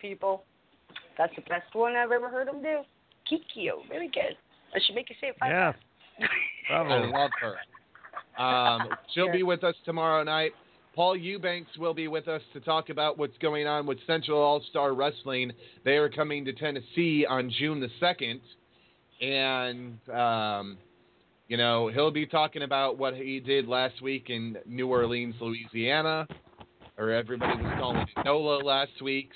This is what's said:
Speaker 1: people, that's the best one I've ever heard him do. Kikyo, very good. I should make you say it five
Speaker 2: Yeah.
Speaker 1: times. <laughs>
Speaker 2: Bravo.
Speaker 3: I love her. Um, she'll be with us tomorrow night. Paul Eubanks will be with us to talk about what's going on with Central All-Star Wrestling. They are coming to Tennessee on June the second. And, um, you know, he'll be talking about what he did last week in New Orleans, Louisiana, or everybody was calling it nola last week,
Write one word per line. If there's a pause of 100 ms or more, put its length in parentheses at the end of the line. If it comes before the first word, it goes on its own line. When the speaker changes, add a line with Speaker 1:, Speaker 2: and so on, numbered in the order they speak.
Speaker 1:
people, (720)
that's
the
best
one
I've
ever
heard
him
do. (500)
Kikyo,
very
good. (380)
I
should
make
you
say
it
five
Speaker 2:
Yeah.
Speaker 1:
times. (200)
<laughs>
Speaker 2:
Bravo.
Speaker 3:
I (160)
love (100)
her.
Um, (260)
she'll
be
with
us
tomorrow
night. (420)
Paul
Eubanks
will
be
with
us (120)
to
talk
about
what's
going
on
with
Central
All-Star
Wrestling. (320)
They
are
coming
to
Tennessee
on
June
the (100)
second. (800)
And, (120)
um, (720)
you
know,
he'll
be
talking
about
what
he
did
last
week
in (100)
New
Orleans,
Louisiana, (720)
or
everybody
was
calling
it
nola
last
week,